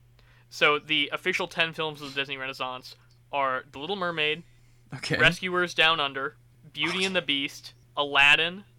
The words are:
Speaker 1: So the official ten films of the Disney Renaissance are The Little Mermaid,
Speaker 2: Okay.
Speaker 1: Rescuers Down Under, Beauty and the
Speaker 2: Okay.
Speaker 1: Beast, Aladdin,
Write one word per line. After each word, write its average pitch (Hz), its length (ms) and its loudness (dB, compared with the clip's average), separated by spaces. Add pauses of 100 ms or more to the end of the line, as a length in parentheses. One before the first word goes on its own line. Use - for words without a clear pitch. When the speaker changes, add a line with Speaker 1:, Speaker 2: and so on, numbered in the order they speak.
(500)
Speaker 1:
So 147 300 4
the 147 320 0
official 180 360 -2
ten 165 260 0
films 156 280 -6
of 139 120 -10
the 139 60 -6
Disney 139 180 -4
Renaissance 131 580 -8 (360)
are 135 420 0
The 135 60 -12
Little 175 180 -6
Mermaid, 165 460 -2 (520)
Speaker 2:
Okay. 151 220 -4
Speaker 1:
Rescuers 180 560 2
Down 160 260 4
Under, 139 380 -4 (360)
Beauty 175 300 -2
and 190 120 0
the 180 40 2
Speaker 2:
Okay. 160 60 -4
Speaker 1:
Beast, 143 480 -4 (220)
Aladdin, 147 680 4 (160)